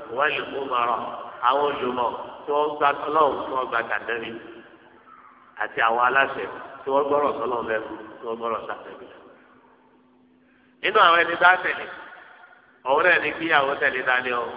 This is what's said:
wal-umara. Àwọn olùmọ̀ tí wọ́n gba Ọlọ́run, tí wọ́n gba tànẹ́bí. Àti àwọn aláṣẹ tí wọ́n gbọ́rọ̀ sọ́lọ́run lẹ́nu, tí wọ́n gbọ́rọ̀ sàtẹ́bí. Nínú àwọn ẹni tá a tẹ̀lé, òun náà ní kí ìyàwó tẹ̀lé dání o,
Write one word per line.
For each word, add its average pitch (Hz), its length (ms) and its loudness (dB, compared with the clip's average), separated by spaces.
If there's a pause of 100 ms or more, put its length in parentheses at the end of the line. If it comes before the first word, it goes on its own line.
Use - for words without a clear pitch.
wal-umara. 123 880 -2 (420)
Àwọn 139 300 4
olùmọ̀ 123 420 -2 (280)
tí - 120 -8
wọ́n 147 200 0
gba 143 260 0
Ọlọ́run, 143 400 2
tí - 140 -8
wọ́n 127 160 -4
gba 117 140 -2
tànẹ́bí. 113 500 -6 (1300)
Àti 107 240 -6
àwọn 117 220 2
aláṣẹ 127 420 2 (320)
tí - 140 -10
wọ́n 139 140 4
gbọ́rọ̀ 143 280 2
sọ́lọ́run 117 340 -4
lẹ́nu, 110 220 -4 (220)
tí - 140 -18
wọ́n 113 120 -6
gbọ́rọ̀ 117 260 -4
sàtẹ́bí. 78 440 -12 (1800)
Nínú 196 160 2
àwọn 170 220 8
ẹni 170 160 0
tá 180 120 6
a 185 80 8
tẹ̀lé, 147 280 -6 (1000)
òun 143 180 4
náà 175 160 6
ní 147 120 -2
kí - 140 -6
ìyàwó 143 300 4
tẹ̀lé 135 280 0
dání 127 280 0
o, 120 120 -2 (140)